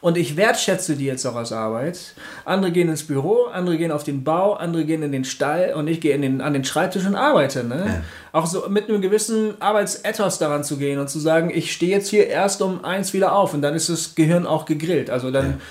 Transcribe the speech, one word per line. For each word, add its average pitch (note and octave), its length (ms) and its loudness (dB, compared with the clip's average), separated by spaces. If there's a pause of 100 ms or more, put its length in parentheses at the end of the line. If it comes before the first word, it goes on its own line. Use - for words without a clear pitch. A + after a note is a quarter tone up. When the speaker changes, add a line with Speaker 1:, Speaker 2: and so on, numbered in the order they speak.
Speaker 1:
Und E3+ 160 2
ich D3+ 200 0
wertschätze F#3+ 600 2
die C3+ 100 -2
jetzt C3 200 -4
auch A#2+ 100 -4
als A#2 160 -6
Arbeit. A2+ 460 -2 (460)
Andere F#3+ 280 0
gehen E3+ 160 4
ins D#3+ 160 -2
Büro, E3 480 2
andere F3+ 240 0
gehen E3 160 0
auf D3 120 -4
den C#3 200 -4
Bau, F#3 300 2
andere E3+ 300 -2
gehen D#3 180 -2
in D3 100 -4
den C3+ 120 -2
Stall D3+ 500 0
und D3+ 140 -2
ich E3 120 -2
gehe D3+ 140 4
in C#3+ 80 0
den, C3+ 180 0
an D3 140 0
den C3+ 100 0
Schreibtisch F3+ 400 0
und G3 100 2
arbeite. A#3 500 2
Ne? B2+ 220 -4
Speaker 2:
Ja. E2 160 -2 (300)
Speaker 1:
Auch E3+ 140 2
so E3+ 220 -4
mit G#3 200 0
einem G#3 120 0
gewissen G#3+ 600 0
Arbeitsethos G3+ 800 0
daran D3 260 0
zu D3 120 -4
gehen C#3 240 -2
und C#3 100 -4
zu D#3+ 80 -6
sagen, D#3+ 340 4
ich D#3+ 200 -2
stehe F3 200 0
jetzt G3 160 0
hier G#3 200 4
erst G3 340 0
um F#3+ 220 -2
eins F#3 280 -4
wieder F#3+ 220 2
auf F#3+ 200 2
und C#3+ 80 -2
dann D3 120 0
ist E3 160 -2
das E3 240 -4
Gehirn E3+ 320 4
auch D3+ 200 0
gegrillt. D#3 440 0
Also B2+ 220 -2
dann, C3+ 180 2
Speaker 2:
Ja. C#3 60 -2 (140)